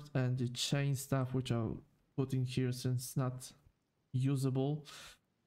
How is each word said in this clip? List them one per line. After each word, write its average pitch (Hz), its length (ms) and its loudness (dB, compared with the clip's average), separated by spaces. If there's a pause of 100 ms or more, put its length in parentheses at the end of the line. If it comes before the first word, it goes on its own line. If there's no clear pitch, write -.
(140)
and 127 240 2
the 123 100 0
chain 139 460 0
staff, 131 400 0
which 131 160 0
I'll 117 320 0 (340)
put 131 180 0
in 131 100 2
here 127 260 0
since 127 360 -2
it's - 100 -6
not 127 340 -2 (640)
usable. 135 760 2 (600)